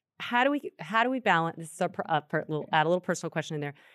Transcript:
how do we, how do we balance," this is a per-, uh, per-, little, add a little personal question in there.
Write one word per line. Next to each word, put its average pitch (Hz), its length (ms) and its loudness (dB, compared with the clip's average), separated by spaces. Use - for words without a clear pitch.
how 240 240 0
do 277 80 4
we, 285 280 -4
how 202 240 2
do 247 60 0
we 262 100 -2
balance," 170 380 2
this 165 160 -12
is - 80 -4
a 175 80 2
per-, - 180 -6
uh, 151 140 2
per-, 156 260 -2
little, 156 240 -4
add 156 140 4
a 160 40 2
little 180 120 4
personal 175 300 -4
question 160 240 -4
in 147 60 -4
there. 143 120 -6